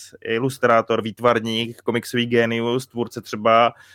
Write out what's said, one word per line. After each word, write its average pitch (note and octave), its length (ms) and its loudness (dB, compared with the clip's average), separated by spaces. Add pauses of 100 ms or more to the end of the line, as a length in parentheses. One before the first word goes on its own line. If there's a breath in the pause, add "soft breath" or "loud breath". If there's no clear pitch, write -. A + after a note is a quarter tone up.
(240)
ilustrátor, A2+ 800 0
výtvarník, A2+ 800 -2
komiksový A#2+ 440 -4
génius, A#2 600 0
tvůrce A#2 340 -8
třeba A2+ 520 2 (220 soft breath)